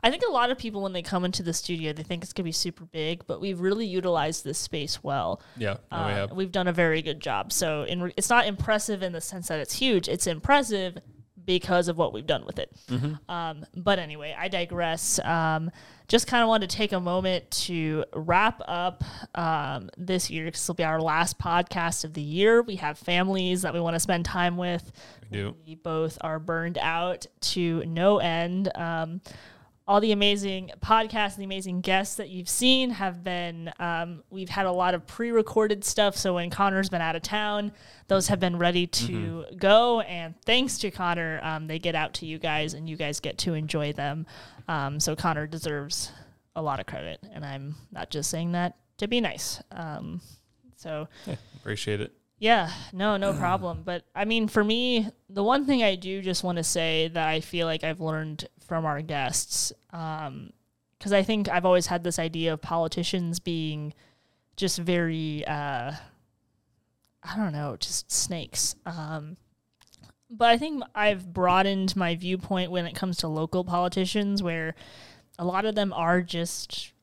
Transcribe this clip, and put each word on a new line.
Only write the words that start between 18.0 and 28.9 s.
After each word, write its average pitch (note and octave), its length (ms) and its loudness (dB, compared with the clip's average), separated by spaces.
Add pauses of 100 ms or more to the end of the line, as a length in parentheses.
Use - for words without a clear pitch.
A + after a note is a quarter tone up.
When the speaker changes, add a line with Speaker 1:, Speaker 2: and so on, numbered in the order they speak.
Speaker 1:
wrap F3+ 520 2
up, F3 360 -2 (340)
um, D3 600 -2
this F3+ 340 0
year, D#3+ 140 -6
'cause E3 160 -6
this - 60 -4
will F3 80 -2
be E3+ 80 0
our D#3+ 180 2
last D#3+ 360 2
podcast E3+ 680 0
of D#3 100 -8
the D#3 80 -6
year. G3 420 6
We A3 140 -4
have D#3 200 -4
families F3+ 640 2
that F3 140 -2
we E3+ 40 0
wanna E3 200 0
spend F3 260 2
time F3 320 0
with. F3 340 -2 (380)
Speaker 2:
We G2+ 80 -4
do. G2+ 180 -4 (120)
Speaker 1:
We D#3+ 80 -14
both D#3+ 460 -2
are D#3+ 180 -4
burned E3 400 -2
out E3+ 480 -2 (140)
to E3+ 440 0
no F3 320 6
end. F3 580 0
Um, E3 460 -4 (680)